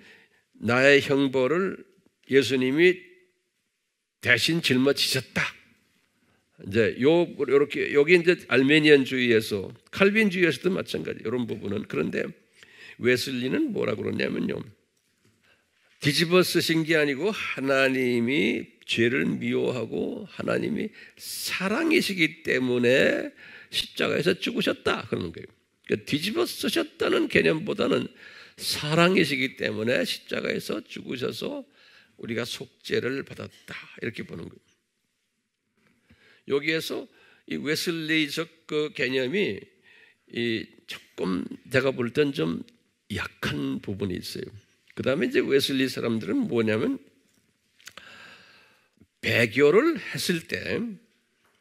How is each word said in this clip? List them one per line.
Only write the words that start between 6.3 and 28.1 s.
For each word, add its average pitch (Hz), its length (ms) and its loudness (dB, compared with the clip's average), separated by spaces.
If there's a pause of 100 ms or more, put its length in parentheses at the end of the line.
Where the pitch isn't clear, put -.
이제 101 340 2
요, 160 380 4
요렇게, 139 540 2
여기 151 220 6
이제 170 220 4 (100)
알메니안주의에서, 127 1300 4 (180)
칼빈주의에서도 190 760 2
마찬가지, - 560 -6
이런 120 220 -2
부분은. 107 400 -6
그런데 - 360 -4 (760)
웨슬리는 127 760 0
뭐라고 110 300 -2
그러냐면요, - 600 -4 (1400)
뒤집어 165 440 4
쓰신 165 400 2
게 160 120 2
아니고 147 360 2
하나님이 131 1400 0 (180)
죄를 120 400 2
미워하고 123 1040 -4
하나님이 - 600 -4 (280)
사랑이시기 196 1300 -2
때문에 127 880 2 (380)
십자가에서 - 680 -2
죽으셨다, - 720 -2
그러는 90 240 -6
거예요. - 160 -16 (380)
그러니까 - 200 -2
뒤집어 214 400 -2
쓰셨다는 - 840 -2
개념보다는 156 800 0 (500)